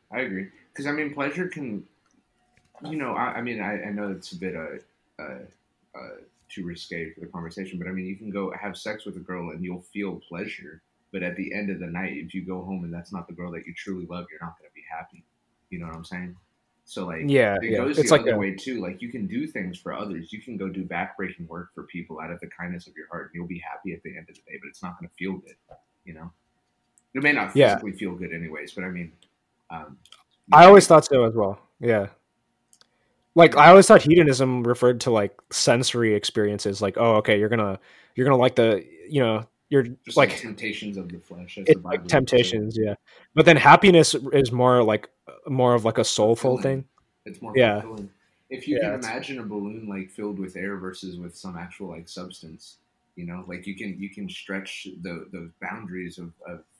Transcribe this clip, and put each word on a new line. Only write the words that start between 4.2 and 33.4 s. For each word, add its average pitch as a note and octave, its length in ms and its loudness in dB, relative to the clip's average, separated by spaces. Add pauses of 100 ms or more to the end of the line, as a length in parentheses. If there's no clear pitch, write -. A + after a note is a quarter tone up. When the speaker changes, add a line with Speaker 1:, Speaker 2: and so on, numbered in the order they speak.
Speaker 1:
a F2+ 40 -14
bit, F2 180 -10
uh, D#2 220 -14 (400)
uh, C2+ 220 -16 (560)
uh, B1 140 -20 (400)
too F#2 160 -14
risque E2+ 480 -12
for - 80 -20
the E2+ 60 -18
conversation, F2 520 -14
but, F2 80 -12
I F#2 40 -10
mean, F#2 140 -10
you F#2+ 100 -12
can G#2+ 140 -16
go F#2+ 220 -8
have G2+ 260 -14
sex G#2+ 280 -14
with F#2+ 100 -16
a F2+ 60 -16
girl F2+ 280 -12
and E2 140 -12
you'll F2+ 180 -12
feel F#2+ 480 -10
pleasure, E2+ 520 -16 (300)
but F#2 120 -8
at F2 120 -8
the F#2+ 180 -10
end G2+ 180 -6
of E2+ 80 -10
the F2 80 -10
night, E2+ 300 -8
if D#2+ 180 -14
you F2+ 100 -10
go F#2 160 -10
home F#2 220 -10
and E2+ 100 -12
that's E2+ 180 -16
not F2+ 160 -14
the F2 60 -18
girl F2 200 -14
that E2 120 -14
you F2 80 -18
truly F#2 320 -12
love, F2 240 -14
you're D#2 120 -20
not E2+ 180 -16
gonna - 160 -20
be D#2 140 -20
happy. E2+ 340 -18 (460)
You F2+ 100 -12
know E2+ 80 -14
what E2 80 -14
I'm E2 100 -16
saying? F2+ 300 -14 (480)
So, F#2+ 240 -12
like, E2 180 -10
Speaker 2:
Yeah, B2 380 2
Speaker 1:
it A2+ 80 -4
Speaker 2:
yeah. G#2+ 60 0
Speaker 1:
goes C#3 200 -2
Speaker 2:
It's D3 120 2
Speaker 1:
the D#3+ 60 8
Speaker 2:
like C#3 80 4
Speaker 1:
other A#2+ 120 0
Speaker 2:
a - 20 -2
Speaker 1:
way, G2 160 -4
too. A#2+ 260 -10
Like, F#2 220 -10
you A#2+ 80 -12
can A#2 160 -10
do A#2 220 -6
things F2+ 320 -12
for - 120 -14
others. F2 400 -12
You G#2+ 100 -16
can A#2+ 140 -16
go G2 140 -8
do F#2 140 -10
backbreaking F2 640 -10
work E2+ 260 -18
for D2+ 100 -18
people D#2+ 360 -14
out D#2+ 100 -12
of F2 120 -14
the - 60 -18
kindness F2 380 -14
of - 100 -20
your D2+ 120 -20
heart, E2+ 200 -14
and - 80 -20
you'll E2+ 120 -12
be F2 120 -12
happy - 340 -14
at - 100 -18
the - 120 -18
end E2+ 140 -20
of - 60 -20
the - 60 -20
day, - 200 -20
but C#2+ 60 -20
it's - 160 -20
not F2+ 160 -16
gonna E2+ 180 -20
feel F#2 200 -10
good, - 180 -20 (480)
you F2 100 -20
know? D#2+ 180 -20 (840)
It C3+ 80 -6
may D3 80 2
not G#2+ 240 -4
Speaker 2:
Yeah. C3+ 140 6
Speaker 1:
physically G2+ 240 -4
feel F#2 200 -10
good F2 200 -12
anyways, D#2 400 -12
but, F#2 100 -12
I F#2 60 -10
mean, F2 240 -12 (580)
um, - 260 -18 (540)
Speaker 2:
I D#3 100 12
Speaker 1:
yeah. F3+ 60 12
Speaker 2:
always G3 180 12
thought D#3 200 8
so B2+ 180 2
as A2+ 100 0
well. G2+ 260 -2 (200)
Yeah. A2 300 0 (1200)
Like, D#3+ 220 8